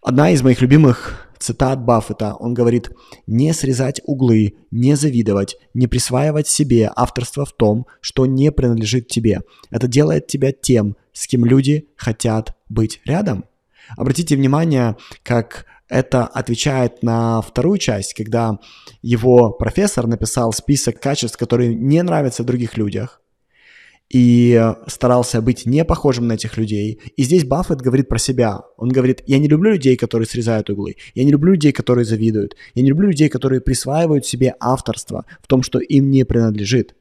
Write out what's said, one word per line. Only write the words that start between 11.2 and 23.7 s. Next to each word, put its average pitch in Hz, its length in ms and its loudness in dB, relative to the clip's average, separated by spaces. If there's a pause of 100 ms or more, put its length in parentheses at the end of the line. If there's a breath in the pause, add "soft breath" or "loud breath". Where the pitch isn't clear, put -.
кем 120 200 0
люди 135 500 2
хотят 110 600 -4 (140)
быть 110 360 -4
рядом". 156 400 -4 (520 loud breath)
Обратите 139 380 -2
внимание, 135 600 0 (260 loud breath)
как - 420 -4 (240 soft breath)
это 127 360 0
отвечает 123 760 -4
на 117 400 0
вторую 165 380 -2
часть, 101 340 -4
когда 110 460 -2 (420 loud breath)
его 120 500 4
профессор 131 560 -2
написал 117 460 -2
список - 460 -2
качеств, 135 380 -4
которые 120 360 0
не 135 300 2
нравятся 147 400 -2
в - 40 -4
других 123 300 -4
людях, 107 440 -6 (880 soft breath)